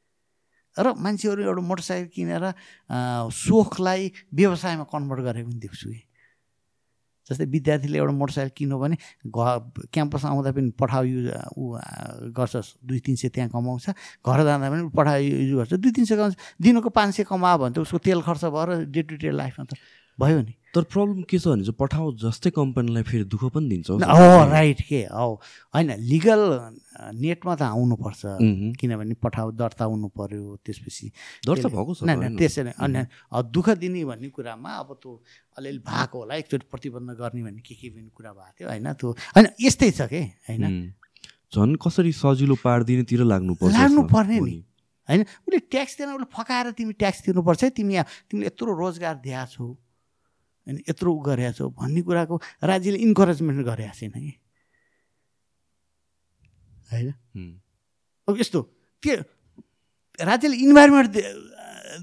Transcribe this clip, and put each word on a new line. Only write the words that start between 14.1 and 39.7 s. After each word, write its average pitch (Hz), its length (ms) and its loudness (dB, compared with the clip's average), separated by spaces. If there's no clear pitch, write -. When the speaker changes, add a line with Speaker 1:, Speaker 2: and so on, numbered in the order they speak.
Speaker 1:
घर 127 180 4
जाँदा 143 260 2
पनि 160 200 -4
पठाओ 147 280 2
युज 139 400 0
गर्छ, 123 160 -2
दुई 196 180 2
तिन 233 140 2
सय 214 100 0
कमाउँछ। 208 220 0
दिनको 233 280 6
पाँच 202 260 2
सय 208 80 -2
कमायो 180 340 2
भने 127 160 0
त 151 60 -2
उसको 165 180 -4
तेल 175 240 2
खर्च 156 240 -4
भएर 160 400 -2
डे 147 180 -4
टु 156 120 -10
डे 151 160 -6
लाइफमा 135 340 -6
त 135 120 -12
भयो 147 200 4
नि। 110 140 -8
Speaker 2:
तर 165 80 4
प्रब्लम 202 380 -2
के 175 180 -2
छ 165 80 -2
भने 120 140 2
चाहिँ 107 120 -2
पठाओ 143 420 -2
जस्तै 113 340 -2
कम्पनीलाई 123 540 0
फेरि 113 200 -2
दुःख 101 200 -4
पनि 143 260 -2
दिन्छ 90 200 -4
हो 98 80 0
Speaker 1:
न, - 20 0
Speaker 2:
सरकारले। 175 460 12
Speaker 1:
हो, 135 60 4
राइट 156 300 4
के, 127 240 -2
हो। 113 360 -4
होइन, 151 160 2
लिगल, 151 480 2
अ, 117 720 -4
नेटमा 170 440 -4
त 143 60 -6
आउनुपर्छ। 117 640 -2
Speaker 2:
उम्। 104 480 0
Speaker 1:
किनभने 113 400 -6
पठाओ 110 380 -4
दर्ता 113 340 -4
हुनु 107 220 -4
पर्यो, 101 580 -12
त्यसपछि - 420 -14
Speaker 2:
दर्ता - 460 -4
Speaker 1:
त्यसले - 240 0
Speaker 2:
भएको 123 160 -4
छ - 100 -8
Speaker 1:
न, - 40 0
Speaker 2:
त, - 20 4
Speaker 1:
न, 151 60 4
Speaker 2:
होइन? 120 220 -2
Speaker 1:
त्यसै 156 260 2
नै, 120 80 -6
Speaker 2:
उम्। 135 240 -4
Speaker 1:
अनि, 131 100 -2
अ, 120 80 0
दुःख 156 280 0
दिने 180 360 -2
भन्ने 127 240 -10
कुरामा 120 400 -14
अब 139 320 -14
त्यो 120 220 -20
अलिअलि 139 200 -12
भएको 127 420 -8
होला, 117 160 -10
एकचोटि 151 360 -8
प्रतिबन्ध 123 380 -14
गर्ने 120 340 -10
भन्ने 107 180 -14
के 117 140 -20
के 113 140 -20
भन्ने 110 200 -20
कुरा 110 240 -20
भएको 95 260 -20
थियो, 180 100 -12
होइन? 117 240 -8
त्यो, 127 180 -6
होइन, - 360 0
यस्तै 247 300 0